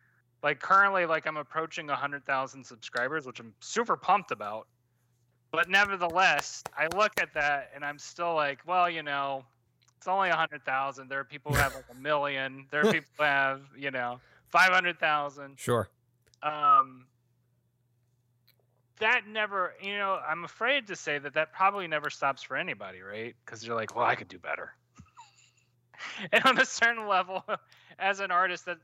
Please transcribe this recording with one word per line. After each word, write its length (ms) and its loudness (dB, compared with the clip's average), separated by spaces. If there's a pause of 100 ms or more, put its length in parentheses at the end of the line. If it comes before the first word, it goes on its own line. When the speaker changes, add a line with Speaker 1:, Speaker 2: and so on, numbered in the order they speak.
(420)
Speaker 1:
like, 180 0
currently, 460 4
like, 200 0
I'm 120 -4
approaching 520 -6
a 60 0
hundred 300 -6
thousand 400 -4
subscribers, 600 -4
which 140 -12
I'm 200 -18
super 360 -2
pumped 360 2
about. 360 -8 (840)
But 160 2
nevertheless, 920 2 (140)
I 120 2
look 300 2
at 160 -2
that 400 0
and 100 -12
I'm 140 -8
still 360 -4
like, 320 -2
"Well, 240 2
you 120 -6
know, 440 -4 (520)
it's 100 -20
only 220 2
a 60 4
hundred 280 -2
thousand. 440 -2
There 120 -4
are 40 -6
people 280 -8
who 60 4
have, 160 2
like, 160 -16
a 40 -20
million. 760 -2
There 120 2
are 40 6
Speaker 2:
<laughs> 0 -
Speaker 1:
people 220 0 (100)
who 60 2
have, 520 2
you 140 -6
know, 320 -4 (280)
five 220 6
hundred 280 2
thousand." 580 -2
Speaker 2:
Sure. 320 0 (520)
Speaker 1:
Um, 680 4 (1900)
that 280 2
never, 540 -2
you 160 -6
know, 200 0
I'm 280 -6
afraid 440 -2
to 80 -8
say 220 -4
that 160 -10
that 180 0
probably 360 0
never 220 -2
stops 320 -2
for 140 -8
anybody, 440 -8
right? 340 -10 (120)
'Cause 200 -14
you're 100 -4
like, 180 -4
"Well, 100 0
I 100 2
could 140 -8
do 100 -18
better." 380 -10 (1200)
<laughs> 340 -8
And 120 6
on 140 6
a 60 6
certain 420 0
level, 380 0 (280)
<laughs> 260 -20
as 220 0
an 100 -4
artist, 360 0
that 180 -8